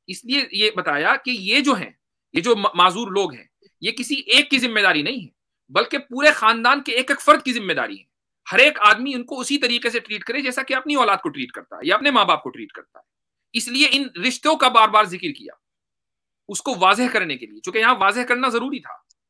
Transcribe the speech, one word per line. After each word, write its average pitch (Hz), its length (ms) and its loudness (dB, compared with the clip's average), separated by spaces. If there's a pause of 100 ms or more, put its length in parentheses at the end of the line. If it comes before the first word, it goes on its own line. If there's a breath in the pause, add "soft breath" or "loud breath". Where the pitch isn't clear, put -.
इसलिए 240 460 -4
ये 208 220 0
बताया 165 400 0
कि 254 140 -6
ये 220 300 -2
जो 269 140 2
हैं, 143 240 -8 (360)
ये 175 60 -2
जो 170 160 2
मा-, 196 200 -2
माजूर 185 320 2
लोग 185 260 -2
हैं, 113 160 -20 (320)
ये 196 100 -4
किसी 247 220 -8 (140)
एक 277 220 4
की 269 80 2
जिम्मेदारी 208 440 2
नहीं 220 200 -6
है, 147 80 -18 (400)
बल्कि 254 280 0
पूरे 277 340 2
खानदान 233 480 2
के 277 120 -8
एक-एक 254 280 -2
फर्द 302 220 4
की 254 100 -4
जिम्मेदारी 147 440 -4
है। - 100 -20 (420)
हर 196 120 2
एक 302 180 4
आदमी 285 360 2
उनको 247 220 -10
उसी 262 220 -4
तरीके 240 320 -2
से 226 100 -4
ट्रीट 208 220 -10
करे 269 200 -6
जैसा 262 200 -4
कि 262 120 -6
अपनी 269 200 -2
औलाद 214 260 2
को 175 80 -6
ट्रीट 135 220 -8
करता - 260 -16
है 82 80 -16
या 180 120 2
अपने 269 140 0
माँ 220 160 2
बाप 160 180 2
को 131 60 -12
ट्रीट 113 220 -16
करता - 260 -20
है। - 60 -20 (500)
इसलिए 247 320 -2
इन 269 320 -2
रिश्तों 254 380 0
का 254 120 4
बार-बार 214 380 4
जिक्र 180 220 -8
किया, - 320 -14 (880)
उसको 202 260 -6
वाज़ेह 202 340 4
करने 185 280 -2
के 113 100 -16
लिए, 107 140 -20
चूंकि 208 180 -6
यहाँ 233 160 4
वाज़ेह 202 300 0
करना 247 240 0
जरूरी 240 320 -4
था। - 240 -20 (260)